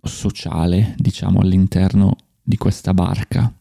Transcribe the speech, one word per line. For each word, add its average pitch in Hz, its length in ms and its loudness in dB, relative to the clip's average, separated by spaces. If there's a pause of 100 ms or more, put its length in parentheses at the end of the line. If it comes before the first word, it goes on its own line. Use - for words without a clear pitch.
sociale, 87 960 -2
diciamo, 92 420 0
all'interno 95 760 2 (260)
di - 160 -2
questa - 360 -2
barca, 92 680 -2